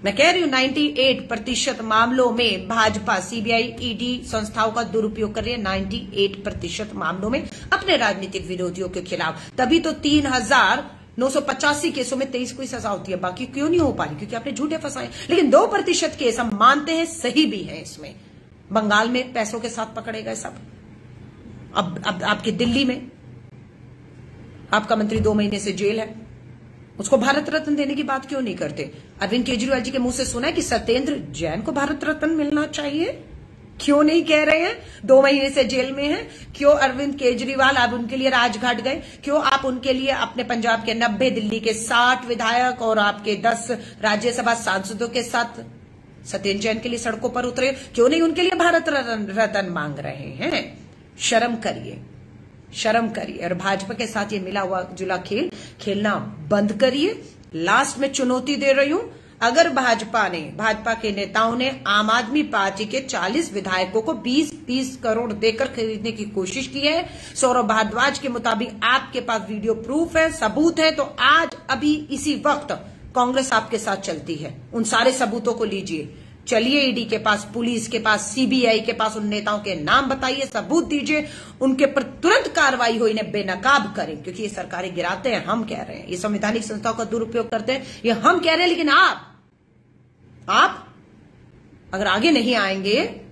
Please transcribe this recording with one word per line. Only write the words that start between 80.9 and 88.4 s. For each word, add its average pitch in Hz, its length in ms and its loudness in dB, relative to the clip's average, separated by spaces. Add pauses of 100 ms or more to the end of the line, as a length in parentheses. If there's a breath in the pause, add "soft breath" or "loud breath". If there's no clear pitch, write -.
उनके 269 240 4
पर 277 180 2
तुरंत - 440 2
कार्रवाई 247 500 2
हो, 226 100 2
इन्हें 214 240 -2
बेनकाब 202 640 0
करें, 156 280 -6
क्योंकि 185 200 -10
ये 208 60 -4
सरकारें 180 460 -8
गिराते 180 340 -2
हैं, 170 160 -2
हम 214 180 0
कह - 180 -8
रहे - 160 -10
हैं, - 100 -14
ये 180 100 -6
संवैधानिक 214 460 -2
संस्थाओं 214 300 -4
का 226 100 -4
दुरुपयोग 226 460 -2
करते 226 220 -2
हैं, 262 160 -2 (180 loud breath)
ये 233 60 4
हम 339 280 6
कह 330 140 4